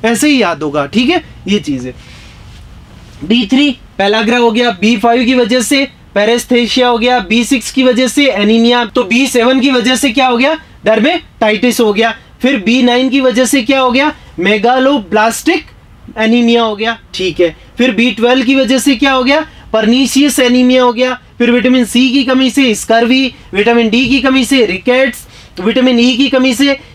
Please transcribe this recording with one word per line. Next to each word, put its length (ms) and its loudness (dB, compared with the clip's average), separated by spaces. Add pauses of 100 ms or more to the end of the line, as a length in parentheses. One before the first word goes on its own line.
ऐसे 240 0
ही 140 2
याद 200 -4
होगा, 240 -4
ठीक 240 -2
है, 120 -2 (260)
ये 100 0
चीज 280 -8
है। 80 -12 (1300)
बी 220 0
थ्री 240 2 (280)
पेलाग्रा 400 0
हो 120 2
गया, 220 0
बी 240 0
फ़ाइव 280 2
की 100 0
वजह 280 0
से 240 0 (280)
पैरेस्थेसिया 760 0
हो 100 0
गया, 220 0
बी 240 -2
सिक्स 280 -4
की 120 -2
वजह 240 2
से 180 0
anemia, 600 2
तो 180 -2
बी 220 0
सेवन 340 0
की 100 0
वजह 260 0
से 140 -2
क्या 160 0
हो 100 0
गया? 160 0 (320)
डर्मेटाइटिस 960 0
हो 120 2
गया। 220 -2 (280)
फिर 160 0
बी 240 0
नाइन 260 2
की 120 -2
वजह 240 2
से 180 -2
क्या 180 0
हो 100 0
गया? 220 0 (280)
megaloblastic 1200 0 (540)
anemia 440 2
हो 140 -4
गया, 220 -6 (160)
ठीक 260 -4
है। 140 2 (240)
फिर 120 2
बी 220 0
ट्वेल्व 340 0
की 80 2
वजह 240 2
से 180 0
क्या 160 0
हो 120 0
गया? 200 0 (280)
pernicious 680 0
anemia 420 2
हो 100 2
गया। 260 -2 (200)
फिर 120 2
vitamin 360 2
सी 240 0
की 140 0
कमी 260 0
से 240 0
scurvy, 600 0 (200)
vitamin 360 2
D 160 0
की 140 0
कमी 240 0
से 220 2
rickets, 600 -2 (300)
vitamin 440 0
ई 120 2
की 160 0
कमी 260 0
से 220 0 (180)